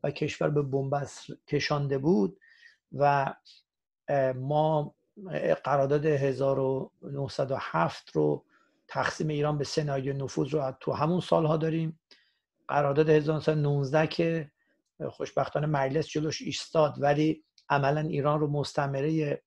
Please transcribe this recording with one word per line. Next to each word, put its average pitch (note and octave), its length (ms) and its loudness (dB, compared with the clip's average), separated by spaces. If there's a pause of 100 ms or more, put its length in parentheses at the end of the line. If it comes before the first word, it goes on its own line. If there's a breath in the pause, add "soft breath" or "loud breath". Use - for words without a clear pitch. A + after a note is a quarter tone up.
و D3 80 -2
کشور D#3 400 -2
به D3 120 0
بنبست C#3 640 -4 (200)
کشانده C#3+ 520 0
بود F3+ 420 2 (520 soft breath)
و، C#3 420 2 (760 loud breath)
اه، C3+ 240 2
ما D3 640 0 (720)
قرارداد C#3 420 2
هزار C3+ 520 0
و C3+ 340 -2 (100)
نهصد C#3 480 -6
و C3 100 -2
هفت - 500 -2
رو - 340 0 (440 soft breath)
تقسیم C#3 400 -2
ایران D3 300 -2
به C#3 60 -2
سه D3+ 200 -2
ناحیه C#3 280 -4
نفوذ C#3 420 -4
رو C3+ 260 -2
تو - 120 -4
همون D#3 280 0
سالها E3 360 2
داریم. D#3+ 440 -2 (680 soft breath)
قرارداد C#3+ 400 4
هزار D#3 260 4
و D#3 40 0
نهصد D#3 140 2
و D#3 80 2
نوزده C#3+ 460 2
که E3 440 -2 (600)
خوشبختانه - 560 -2
مجلس C#3+ 420 0
جلوش D3+ 340 -4
ایستاد D3 560 0
ولی C#3+ 460 2 (260)
عملاً D3 300 2
ایران D3 400 0
رو D3+ 60 0
مستعمره D3 1000 -2